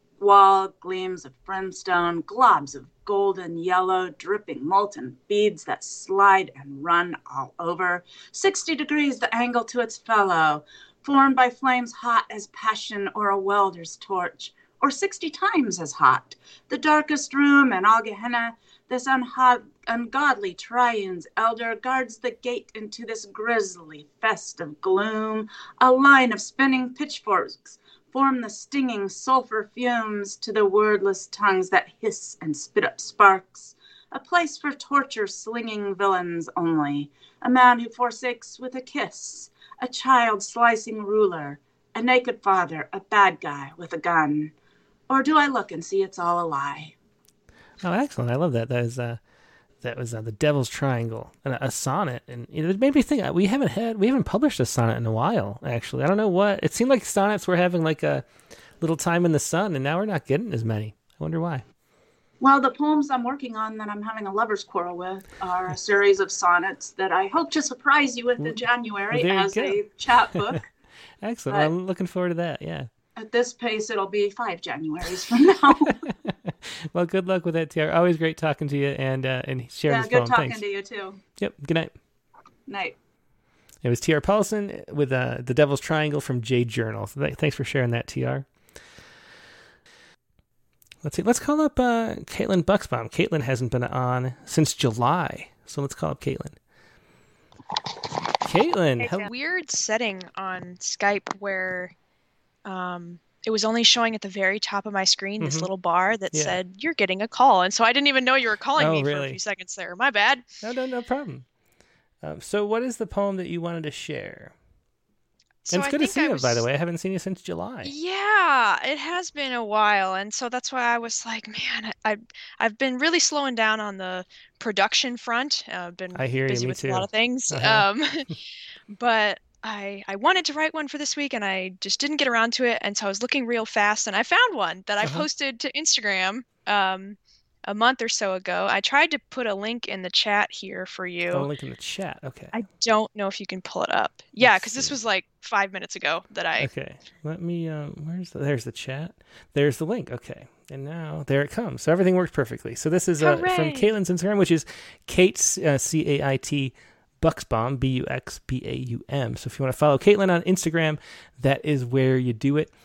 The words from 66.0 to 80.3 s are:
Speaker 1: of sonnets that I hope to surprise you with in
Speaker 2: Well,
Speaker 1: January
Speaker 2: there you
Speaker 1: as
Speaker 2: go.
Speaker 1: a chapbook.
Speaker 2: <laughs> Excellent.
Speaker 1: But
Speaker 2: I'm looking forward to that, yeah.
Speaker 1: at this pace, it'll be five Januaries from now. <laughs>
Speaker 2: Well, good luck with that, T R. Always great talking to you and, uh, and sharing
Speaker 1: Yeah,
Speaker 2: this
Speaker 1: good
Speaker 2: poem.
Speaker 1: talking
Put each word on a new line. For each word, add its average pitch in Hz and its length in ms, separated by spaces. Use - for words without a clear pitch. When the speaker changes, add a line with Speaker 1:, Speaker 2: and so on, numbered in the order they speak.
Speaker 1:
of 190 120
sonnets 175 600
that 190 200
I 190 160
hope 311 240
to 311 120
surprise 277 520
you 240 120
with 247 100
in 147 80
Speaker 2:
Well, 160 80
Speaker 1:
January 220 720
Speaker 2:
there 185 100
you 190 60
Speaker 1:
as 196 160
Speaker 2:
go. 226 80
Speaker 1:
a 403 200
chapbook. 208 640
Speaker 2:
<laughs> - 320
Excellent. 202 340
Speaker 1:
But 151 80
Speaker 2:
I'm 175 220
looking 180 200
forward 180 220
to 170 60
that, 165 260
yeah. 151 240
Speaker 1:
at 220 140
this 240 220
pace, 220 360
it'll 196 180
be 202 220
five 196 320
Januaries 160 640
from 254 220
now. - 320
<laughs> 285 340
Speaker 2:
Well, 175 140
good 185 200
luck 185 180
with 165 100
that, 160 160
T 160 100
R. 151 100
Always 170 260
great 160 200
talking 151 300
to 143 100
you 139 120
and, 135 360
uh, 127 200
and 127 260
sharing 147 260
Speaker 1:
Yeah, - 60
Speaker 2:
this 214 60
Speaker 1:
good 247 100
Speaker 2:
poem. 120 80
Speaker 1:
talking 208 220